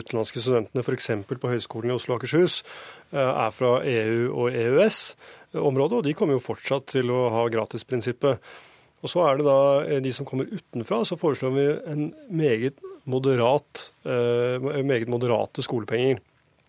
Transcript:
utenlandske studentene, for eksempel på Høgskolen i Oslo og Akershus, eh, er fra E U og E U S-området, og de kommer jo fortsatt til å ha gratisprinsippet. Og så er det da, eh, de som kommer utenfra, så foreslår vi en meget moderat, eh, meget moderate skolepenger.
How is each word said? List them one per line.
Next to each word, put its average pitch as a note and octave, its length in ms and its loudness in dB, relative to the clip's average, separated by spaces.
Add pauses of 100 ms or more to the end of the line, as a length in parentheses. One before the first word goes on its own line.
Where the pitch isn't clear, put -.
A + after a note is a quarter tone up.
utenlandske A2 420 -4
studentene, A#2+ 400 0
for C#3+ 80 -2
eksempel A#2+ 480 -4
på B2+ 80 -4
Høgskolen A#2 420 -4
i B2+ 40 0
Oslo B2 200 -4
og A2+ 60 -4
Akershus, D#3 420 2 (500)
eh, D#3+ 60 -8
er C3 320 0
fra B2 300 2
E A#2 480 0
U C3 160 -2
og B2 80 0
E A#2 160 0
U C3+ 120 4
S-området, - 1200 0
og A3 60 -2
de D3 80 -2
kommer D#3 240 0
jo A#2+ 180 -6
fortsatt C3+ 320 -4
til B2+ 220 0
å B2 220 2
ha A2+ 180 2
gratisprinsippet. A#2 880 -2 (640)
Og C#3 80 -8
så F3 160 2
er C#3 120 4
det D3 80 0
da, C#3 340 6
eh, C#3+ 200 -2
de C3 120 -2
som C#3 120 -8
kommer C3 220 -4
utenfra, F#3+ 560 -4
så F3 160 -4
foreslår C3+ 380 0
vi C#3+ 340 0
en D3 240 -4 (160)
meget C#3+ 460 0 (320)
moderat, C3 840 2 (140)
eh, A#2+ 540 0 (260)
meget A#2+ 240 0
moderate A#2+ 560 0
skolepenger. A#2+ 560 0 (480)